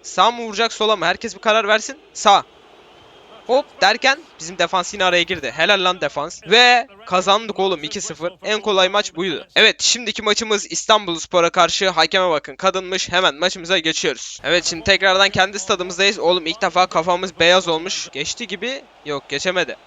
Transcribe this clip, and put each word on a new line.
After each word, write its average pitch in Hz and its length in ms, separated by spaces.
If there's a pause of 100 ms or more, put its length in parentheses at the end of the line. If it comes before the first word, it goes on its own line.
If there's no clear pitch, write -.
Sağ 196 280
mı 240 120
vuracak, 220 300
sola 214 240
mı? 165 80
Herkes 190 320
bir - 40
karar 214 280
versin. 220 300 (160)
Sağ. 202 300 (1000)
Hop 269 200 (140)
derken 254 380 (220)
bizim 170 180
defans 175 360
yine 196 100
araya 175 180
girdi. 160 340
Helal 185 280
lan 185 160
defans. 151 460
Ve 240 400 (200)
kazandık 196 540
oğlum 175 240
iki 185 160
sıfır. 165 320 (100)
En 214 180
kolay 190 280
maç 202 280
buydu. 170 300 (100)
Evet, 214 260
şimdiki 233 400
maçımız 214 500
İstanbulspor'a 170 800
karşı. 180 380
Hakeme 175 420
bakın, 143 260
kadınmış. 190 560
Hemen 175 220
maçımıza 180 440
geçiyoruz. 156 680
Evet, 170 200
şimdi 160 200
tekrardan 190 460
kendi 196 280
stadımızdayız. 190 600
Oğlum 170 280
ilk 165 160
defa 180 240
kafamız 180 540
beyaz 175 280
olmuş. 165 440
Geçti 156 340
gibi. 233 360 (220)
Yok, 143 240
geçemedi. 170 480 (100)